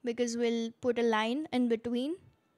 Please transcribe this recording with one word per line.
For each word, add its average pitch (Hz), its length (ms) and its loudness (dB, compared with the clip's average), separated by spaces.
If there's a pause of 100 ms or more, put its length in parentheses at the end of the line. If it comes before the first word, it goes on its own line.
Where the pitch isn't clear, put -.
because 240 320 -2
we'll 233 360 0 (100)
put 240 180 0
a 233 40 2
line 233 500 0
in 247 160 2
between 240 460 -2 (440)